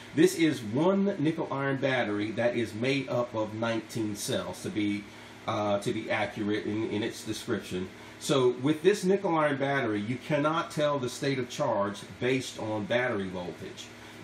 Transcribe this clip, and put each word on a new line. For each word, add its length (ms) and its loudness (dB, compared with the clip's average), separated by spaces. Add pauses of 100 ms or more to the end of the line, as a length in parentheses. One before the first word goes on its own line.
(140)
this 220 6
is 260 4
one 560 4
nickel 320 0
iron 280 0
battery 520 0
that 240 0
is 180 -2
made 360 0
up 260 -2
of 200 -2
nineteen 600 -2
cells, 480 -4
to 80 -6
be, 320 0 (460)
uh, 320 0
to 120 0
be 160 -4
accurate 580 -2
in, 220 -2
in 140 -2
its 220 -6
description. 640 -4 (320)
So 300 4 (120)
with 220 2
this 180 6
nickel 340 4
iron 220 4
battery, 420 0
you 140 -2
cannot 560 0
tell 260 2
the 120 -2
state 320 0
of 80 -4
charge 500 0 (220)
based 400 0
on 240 -2
battery 420 2
voltage. 600 -8 (380)